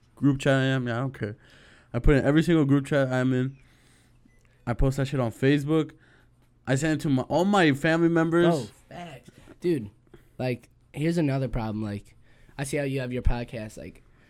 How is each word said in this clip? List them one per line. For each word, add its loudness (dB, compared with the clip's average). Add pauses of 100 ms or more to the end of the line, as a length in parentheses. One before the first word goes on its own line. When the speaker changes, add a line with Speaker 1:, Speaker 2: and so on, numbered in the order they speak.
(160)
Speaker 1:
group 2
chat 2
I 0
am. -2
Yeah, -4
I -4
don't -6
care. -8 (560)
I -2
put 6
it 6
in 0
every 4
single 2
group 2
chat 0
I'm 0
in. -2 (1120)
I -4
post 0
that -2
shit -4
on -2
Facebook. 0 (760)
I 0
send 0
it -4
to -2
my, 2
all 0
my 4
family 2
members. 2
Speaker 2:
Oh, -2 (220)
facts. -18 (300)
Dude, -2 (480)
like, -6 (220)
here's -2
another 0
problem. -6
Like, -10 (420)
I -6
see -6
how -2
you -4
have -8
your -6
podcast. -4
Like, -16 (260)